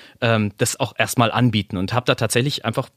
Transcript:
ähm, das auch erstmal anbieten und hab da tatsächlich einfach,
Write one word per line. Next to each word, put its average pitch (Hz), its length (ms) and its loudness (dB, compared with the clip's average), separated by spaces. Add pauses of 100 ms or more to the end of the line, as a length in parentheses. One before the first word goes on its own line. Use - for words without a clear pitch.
(220)
ähm, 110 360 2
das - 220 -2
auch - 180 -4
erstmal 113 340 2
anbieten 110 460 0
und 92 160 -4
hab 120 140 -2
da 131 80 2
tatsächlich 123 500 -2
einfach, 113 320 -4